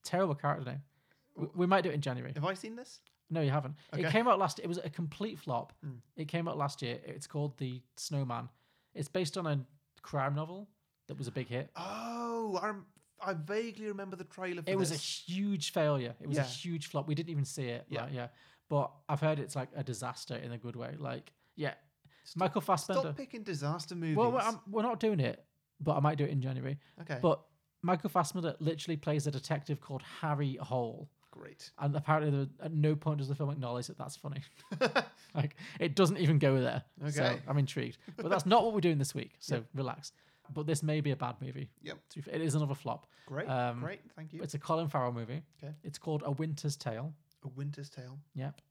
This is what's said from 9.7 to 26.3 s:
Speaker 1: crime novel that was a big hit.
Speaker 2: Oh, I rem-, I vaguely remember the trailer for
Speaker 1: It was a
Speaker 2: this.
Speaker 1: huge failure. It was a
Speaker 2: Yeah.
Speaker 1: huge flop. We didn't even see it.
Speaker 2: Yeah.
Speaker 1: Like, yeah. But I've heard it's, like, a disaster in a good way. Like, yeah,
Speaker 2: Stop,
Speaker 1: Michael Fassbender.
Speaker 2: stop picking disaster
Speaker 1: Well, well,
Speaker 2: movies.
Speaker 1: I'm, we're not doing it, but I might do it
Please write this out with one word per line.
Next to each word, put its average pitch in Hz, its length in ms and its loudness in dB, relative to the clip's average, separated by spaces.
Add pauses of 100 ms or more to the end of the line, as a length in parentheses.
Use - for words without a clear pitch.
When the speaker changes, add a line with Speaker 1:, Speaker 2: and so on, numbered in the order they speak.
Speaker 1:
crime 143 320 0
novel 175 340 -6 (400)
that 139 100 -10
was 135 100 -6
a 143 40 -8
big 127 140 -6
hit. 123 300 -4
Speaker 2:
Oh, 226 840 -4
I 208 60 -2
rem-, 202 180 -6 (340)
I 190 140 -2
vaguely 208 540 -4
remember 196 280 -6
the 175 80 -10
trailer 180 380 -6
for 185 80 -2
Speaker 1:
It 190 80 4
was 170 120 4
a 165 40 0
Speaker 2:
this. - 320 -6
Speaker 1:
huge 190 460 0
failure. 139 500 2
It - 40 -8
was 147 120 0
a - 20 4
Speaker 2:
Yeah. 131 60 2
Speaker 1:
huge 156 400 -6
flop. 147 200 -2
We 151 80 0
didn't 160 160 -2
even 143 140 2
see 135 220 -4
it. 120 240 -4
Speaker 2:
Yeah. 120 140 -4
Speaker 1:
Like, 139 100 -8
yeah. 120 140 -4 (420)
But 143 220 2 (180)
I've 147 100 2
heard 156 180 4
it's, 131 160 -6
like, 131 220 -2
a 143 80 -4
disaster 123 520 -6
in 117 160 -6
a 117 60 -8
good 120 180 -8
way. 120 220 -8
Like, 127 340 -8 (220)
yeah, 147 200 -4 (560)
Speaker 2:
Stop, 165 100 -6
Speaker 1:
Michael 190 200 2
Fassbender. 185 400 2
Speaker 2:
stop 151 160 -2
picking 240 260 -10
disaster 160 520 -4
Speaker 1:
Well, 165 200 0
well, 233 180 6
Speaker 2:
movies. 233 140 2
Speaker 1:
I'm, 226 140 -2 (100)
we're 214 120 2
not 233 180 0
doing 214 200 4
it, 120 240 0 (360)
but 151 160 2
I - 40 4
might 147 180 4
do 143 60 4
it - 60 0